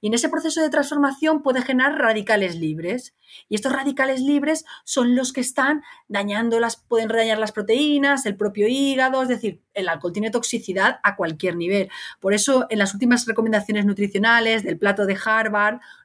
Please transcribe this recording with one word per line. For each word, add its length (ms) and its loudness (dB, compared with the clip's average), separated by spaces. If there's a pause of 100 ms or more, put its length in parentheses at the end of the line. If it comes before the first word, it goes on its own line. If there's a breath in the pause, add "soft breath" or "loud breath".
Y 80 -2
en 60 0
ese 140 0
proceso 320 -2
de 100 2
transformación 720 0
puede 200 0
generar 360 0
radicales 580 2
libres. 580 -6 (340 loud breath)
Y 80 -2
estos 160 -2
radicales 480 0
libres 440 2 (200 loud breath)
son 320 2
los 160 -2
que 80 -4
están 420 0 (240 loud breath)
dañando 540 -2
las, 160 -2
pueden 320 0
dañar 300 2
las 140 -2
proteínas, 760 2
el 100 -4
propio 320 0
hígado. 540 2
Es 60 -2
decir, 340 -4 (120)
el 140 -4
alcohol 240 -4
tiene 180 -2
toxicidad 720 -2
a 140 0
cualquier 400 -4
nivel. 320 -2 (320 loud breath)
Por 140 0
eso, 360 2
en 80 -2
las 160 0
últimas 320 2
recomendaciones 580 0
nutricionales 800 2
del 160 -6
plato 280 2
de 180 -2
Harvard, 560 0 (240 loud breath)